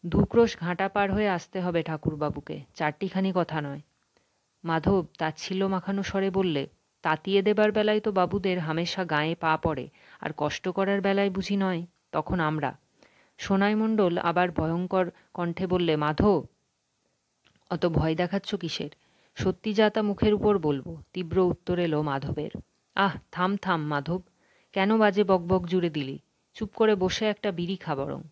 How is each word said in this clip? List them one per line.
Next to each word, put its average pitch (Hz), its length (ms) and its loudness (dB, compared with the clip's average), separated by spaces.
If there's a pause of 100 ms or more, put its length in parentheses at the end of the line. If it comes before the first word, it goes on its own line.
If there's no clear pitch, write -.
দু 180 200 2
ক্রোশ 233 320 4
ঘাটা 180 320 -2
পার 202 240 0
হয়ে 208 160 0
আসতে 185 320 -4
হবে 170 220 0
ঠাকুরবাবুকে, 151 760 -4 (140)
চারটিখানি 185 640 -2
কথা 160 260 0
নয়।" 147 200 -8 (840)
মাধব 165 420 2 (120)
তাচ্ছিল্য 185 480 -2
মাখানো 196 380 -2
স্বরে 196 260 -2
বললে, 180 380 0 (340)
"তাতিয়ে 190 400 2
দেবার 214 300 4
বেলায় 214 280 2
তো 214 120 -2
বাবুদের 185 480 0
হামেশা 165 460 -2
গায়ে 156 300 0
পা 160 220 0
পড়ে, 147 320 -4 (320)
আর - 160 -6
কষ্ট 151 320 -2
করার 196 320 0
বেলায় 196 280 2
বুঝি 190 280 -2
নয়, 185 280 0 (260)
তখন 175 280 -2
আমরা।" 151 380 0 (600)
সোনাই 202 380 2
মণ্ডল 214 420 2
আবার 175 340 0
ভয়ঙ্কর 175 600 0 (220)
কণ্ঠে 175 340 -4
বললে, 170 280 2
"মাধব, 156 500 2 (1200)
অত 180 160 -2
ভয় 160 300 2
দেখাচ্ছ 185 400 -2
কিসের? 156 340 -8 (460)
সত্যি 196 380 -4
যা 214 160 4
তা 220 120 0
মুখের 208 320 2
উপর 208 240 2
বলবো," 151 440 -4 (120)
তীব্র 175 260 -2
উত্তর 180 400 0
এলো 156 220 0
মাধবের। 143 480 -4 (460)
"আহ, 190 220 2 (140)
থাম, 190 260 -2
থাম, 175 240 -2
মাধব, 151 400 -2 (520)
কেন 202 240 2
বাজে 208 260 4
বকবক 180 440 2
জুড়ে 175 220 2
দিলি? 143 300 -6 (340)
চুপ - 220 -8
করে 214 200 4
বসে 185 300 -2
একটা 208 260 -2
বিড়ি 175 240 -4
খা 160 200 -6
বরং।" 139 260 -6 (100)